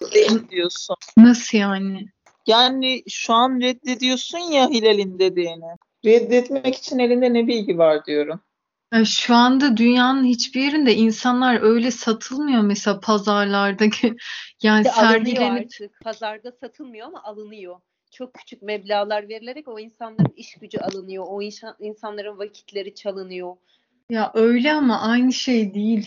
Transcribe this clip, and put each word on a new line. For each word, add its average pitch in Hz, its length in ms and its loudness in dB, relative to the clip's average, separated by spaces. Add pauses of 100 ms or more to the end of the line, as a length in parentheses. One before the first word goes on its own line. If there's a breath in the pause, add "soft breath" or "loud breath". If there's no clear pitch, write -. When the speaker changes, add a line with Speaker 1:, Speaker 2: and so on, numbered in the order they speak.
(140)
Speaker 1:
değil 214 360 4
diyorsun. 175 460 -6 (220)
Speaker 2:
Nasıl 233 400 8
yani? 196 480 -4 (420)
Speaker 1:
Yani 254 640 0
şu - 240 -4
an 247 280 2
reddediyorsun 254 800 -4
ya 294 300 0
Hilal'in 208 500 2
dediğini. 170 560 -2 (300)
Reddetmek 247 680 2
için - 240 -6
elinde 247 340 2
ne 233 140 2
bilgi 208 300 -2
var 156 280 2
diyorum. 147 360 -4 (520)
Speaker 2:
Ya 226 120 4
şu - 300 0
anda 254 420 4
dünyanın 247 460 2
hiçbir 247 380 -2
yerinde 285 340 2
insanlar 247 640 0
öyle 233 300 2
satılmıyor 254 680 -4
mesela 202 380 -2
pazarlarda. 202 880 0
<laughs> 214 60 -4 (680 loud breath)
Yani 214 240 4
Speaker 3:
İşte 226 140 2
alınıyor 226 120 6
Speaker 2:
sergilenip 240 520 0
Speaker 3:
artık. - 380 -20
Pazarda 220 480 -12
satılmıyor 247 560 -20
ama 320 160 -20
alınıyor. 208 560 -18 (320)
Çok 254 220 -18
küçük - 280 -20
meblağlar 208 680 -6
verilerek 240 380 -16
o 220 120 -16
insanların 220 560 -6
iş - 200 -20
gücü 214 220 -14
alınıyor. 190 500 -12
O 202 140 -10
inşa-, 208 380 -14
insanların 208 580 -14
vakitleri 202 580 -14
çalınıyor. 185 600 -12 (540)
Speaker 2:
Ya 220 240 -2
öyle 240 400 2
ama 262 280 2
aynı 247 320 2
şey 220 400 0
değil 208 340 -2